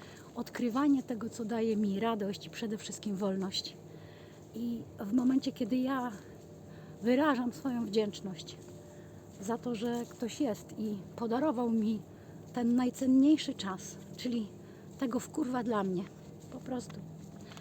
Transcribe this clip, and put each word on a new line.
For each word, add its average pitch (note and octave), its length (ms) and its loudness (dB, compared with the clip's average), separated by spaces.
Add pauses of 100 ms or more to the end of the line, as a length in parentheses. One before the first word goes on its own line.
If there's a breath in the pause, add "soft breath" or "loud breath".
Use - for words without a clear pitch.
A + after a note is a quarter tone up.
(360 loud breath)
odkrywanie B3+ 680 4
tego, A3+ 260 -4
co A#3 160 -6
daje A3+ 320 2
mi G3+ 220 4
radość G#3 460 0
i - 40 -10
przede A3 280 -4
wszystkim - 380 -4
wolność. F#3+ 600 -2 (800 loud breath)
I A#3 260 -2 (180)
w G#3 140 -4
momencie, C4 380 6
kiedy B3 260 0
ja B3+ 340 0 (880 loud breath)
wyrażam B3+ 520 6
swoją A#3+ 320 0
wdzięczność G3+ 720 0 (840 loud breath)
za A3+ 160 0
to, A#3+ 180 -2
że A#3+ 340 0
ktoś - 320 -2
jest - 380 -2
i G#3 180 -2 (180)
podarował A#3+ 540 2
mi A3 320 4 (520 loud breath)
ten A#3+ 220 4
najcenniejszy C4 800 6
czas, - 440 -6 (200)
czyli A#3+ 300 -2 (520 loud breath)
tego B3+ 200 2
wkurwa B3+ 440 -2
dla G#3 200 2
mnie, F#3 200 2 (480)
po - 80 -10
prostu. - 400 -6 (600 loud breath)